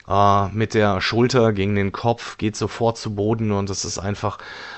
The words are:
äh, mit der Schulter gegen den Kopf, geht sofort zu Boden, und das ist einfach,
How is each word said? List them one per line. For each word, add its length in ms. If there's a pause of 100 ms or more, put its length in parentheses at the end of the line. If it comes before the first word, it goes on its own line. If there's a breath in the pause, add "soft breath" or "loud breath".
äh, 400
mit 260
der 280
Schulter 520
gegen 220
den 160
Kopf, 480
geht 160
sofort 420
zu 160
Boden, 380
und 180
das 160
ist 140
einfach, 400 (380 loud breath)